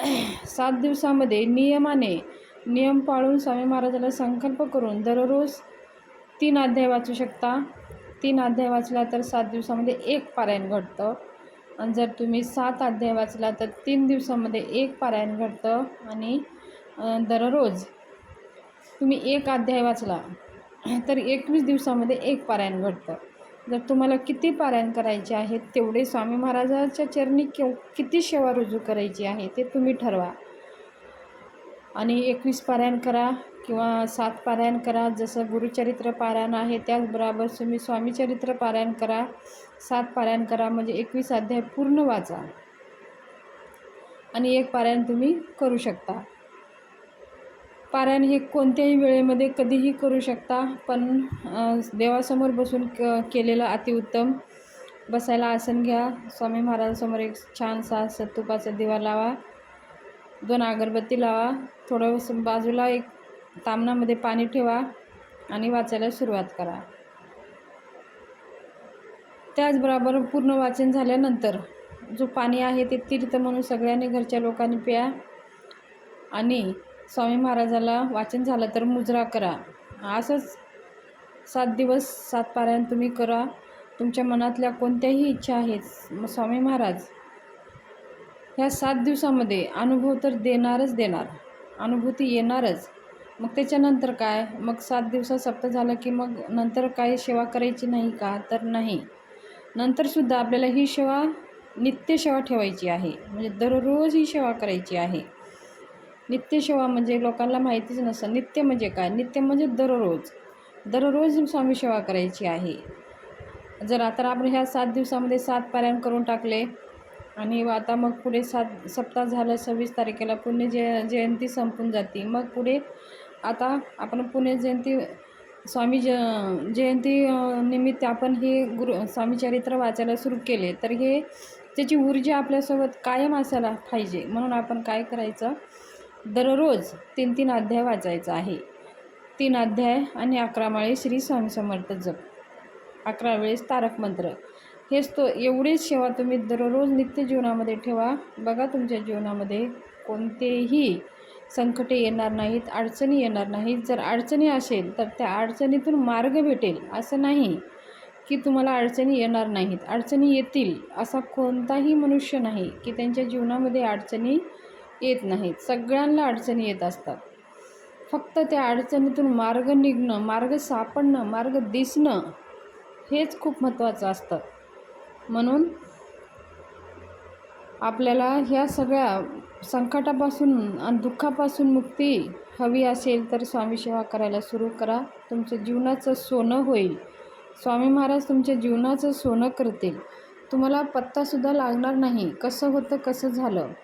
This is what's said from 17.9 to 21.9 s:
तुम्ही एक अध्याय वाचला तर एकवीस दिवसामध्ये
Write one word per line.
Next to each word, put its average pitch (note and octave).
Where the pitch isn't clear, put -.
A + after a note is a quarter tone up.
तुम्ही C4+
एक C#4+
अध्याय B3
वाचला A3+
तर C#4
एकवीस C4+
दिवसामध्ये B3+